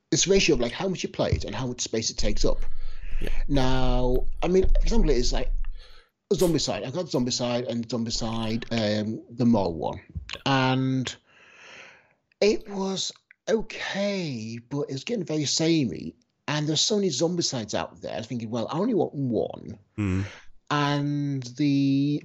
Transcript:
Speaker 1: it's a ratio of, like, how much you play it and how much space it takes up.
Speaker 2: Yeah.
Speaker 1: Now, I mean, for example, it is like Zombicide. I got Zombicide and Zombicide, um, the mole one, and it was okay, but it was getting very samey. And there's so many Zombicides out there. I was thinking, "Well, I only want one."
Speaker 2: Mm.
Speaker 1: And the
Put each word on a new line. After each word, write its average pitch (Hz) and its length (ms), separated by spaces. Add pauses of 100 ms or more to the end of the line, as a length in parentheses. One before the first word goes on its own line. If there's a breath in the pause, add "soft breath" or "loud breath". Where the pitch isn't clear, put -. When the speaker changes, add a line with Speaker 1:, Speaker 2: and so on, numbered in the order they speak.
(120)
Speaker 1:
it's - 160
a - 20
ratio 190 240
of, 123 60
like, 120 120
how 185 160
much 180 140
you - 60
play - 240
it - 120
and - 100
how 123 120
much 123 140
space - 280
it - 100
takes - 260
up. - 200 (560 loud breath)
Speaker 2:
Yeah. - 100 (180 loud breath)
Speaker 1:
Now, 127 760 (200)
I 160 40
mean, 185 200
for - 140
example, 202 280
it 131 60
is 120 160
like 127 200 (800 soft breath)
Zombicide. 143 540
I 131 40
got 170 160
Zombicide 123 640
and 117 200
Zombicide, 113 840
um, 107 600
the 117 160
mole 98 260
one, 73 260 (460)
and 131 680 (1300 loud breath)
it 208 280
was 190 440 (360)
okay, 185 1120 (100)
but 143 140
it 135 100
was 135 120
getting 233 200
very 156 220
samey. 127 680 (320)
And 147 220
there's 151 120
so - 160
many 202 120
Zombicides 151 680
out - 260
there. 55 140
I 65 40
was 113 80
thinking, 117 240
"Well, 113 200
I 151 80
only 226 160
want 147 200
one." 107 640 (200)
Speaker 2:
Mm. 95 260 (460 loud breath)
Speaker 1:
And 143 720 (140)
the 139 680